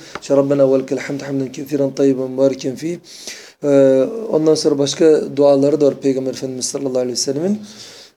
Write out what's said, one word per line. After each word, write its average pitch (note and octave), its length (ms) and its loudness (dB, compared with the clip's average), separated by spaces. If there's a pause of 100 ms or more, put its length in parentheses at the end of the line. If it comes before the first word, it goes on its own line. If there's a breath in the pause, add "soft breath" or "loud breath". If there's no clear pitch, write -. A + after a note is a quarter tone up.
(220 loud breath)
İşte, C#3+ 140 -2
Rabbena C#3 380 2
ve C3+ 60 2
lekel C3 200 -4
hamd C#3 220 -8
hamden C3+ 300 -6
kethiren C#3 440 -4
tayyiben C3 360 0
mübareken C3 440 0
fî." E3 240 -8 (640 loud breath)
E, D3 40 -2 (640)
ondan D#3 240 4
sonra D3+ 220 0
başka D3+ 440 4 (140)
duaları C#3+ 460 4
da D3 40 4
var C3+ 160 4
Peygamber C3 300 -2
Efendimiz B2+ 340 -8
sallallahu C3+ 340 -4
aleyhi B2+ 120 -2
ve A#2+ 40 -8
sellemin. E3 440 -2 (580 loud breath)